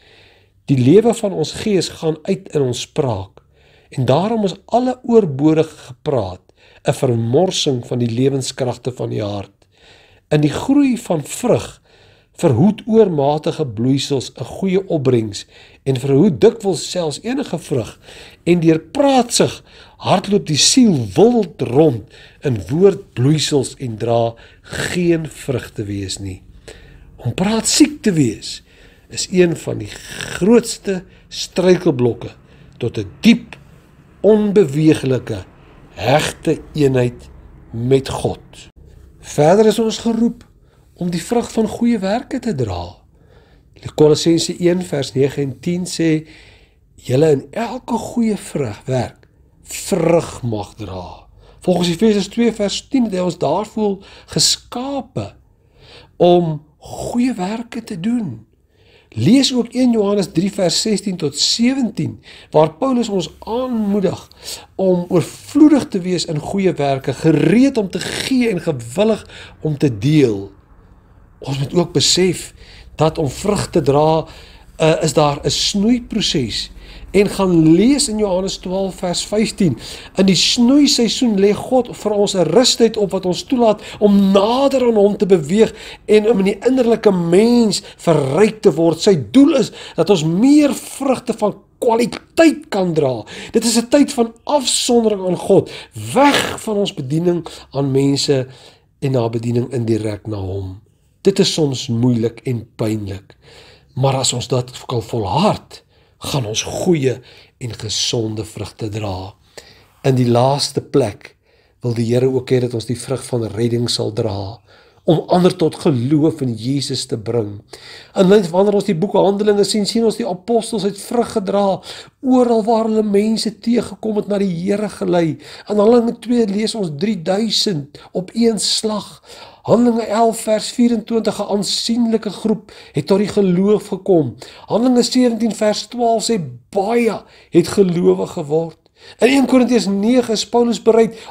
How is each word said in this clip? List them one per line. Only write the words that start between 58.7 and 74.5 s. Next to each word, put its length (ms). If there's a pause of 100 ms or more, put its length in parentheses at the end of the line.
Lees 400
ook 200
een 180
Johannes 400
drie 200
vers 300
sestien 360
tot 200
sewentien, 840 (300)
waar 220
Paulus 360
ons 200 (100)
aanmoedig 920 (460)
om 340
oorvloedig 800
te 120
wees 260
in 140
goeie 340
werke, 400
gereed 640
om 120
te 100
gee 500
en 120
gewillig 680 (340)
om 160
te 200
deel. 540 (880)
Ons 200
moet 140
ook 200
besef 600 (420)
dat 220
om 120
vrug 400
te 120
dra, 440 (520)